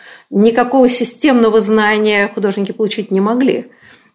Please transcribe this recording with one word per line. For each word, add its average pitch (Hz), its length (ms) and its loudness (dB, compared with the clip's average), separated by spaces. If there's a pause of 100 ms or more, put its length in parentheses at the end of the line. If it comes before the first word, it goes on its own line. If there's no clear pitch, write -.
(300)
никакого 240 580 2
системного 233 720 0
знания 214 760 0
художники 202 380 -4
получить 214 400 -6
не 190 80 0
могли, 233 500 -2 (440)